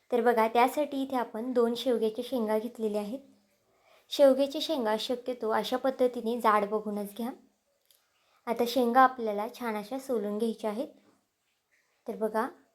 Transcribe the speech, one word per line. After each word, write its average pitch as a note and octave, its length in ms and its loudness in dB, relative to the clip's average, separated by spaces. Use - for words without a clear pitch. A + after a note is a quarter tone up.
तर A#3+ 100 2
बघा, A3 280 4
त्यासाठी C4 540 2
इथे C4+ 140 -4
आपण A#3 360 -4
दोन A#3 220 2
शेवग्याच्या A3+ 540 -2
शेंगा A3 300 0
घेतलेल्या A3 420 -4
आहेत. G#3 180 -8
शेवग्याच्या C#4 480 4
शेंगा B3 400 -2
शक्यतो B3 500 -6
अशा A3 260 0
पद्धतीने B3 640 -2
जाड G#3+ 300 4
बघूनच G#3 460 -6
घ्या. A#3 140 -8
आता A#3 220 0
शेंगा A#3+ 320 4
आपल्याला A3+ 460 2
छान A3+ 180 -6
अशा G#3 220 -8
सोलून G#3 400 -4
घ्यायच्या A3 320 -2
आहेत. A#3 180 -6
तर G#3+ 100 -8
बघा, G#3+ 300 -2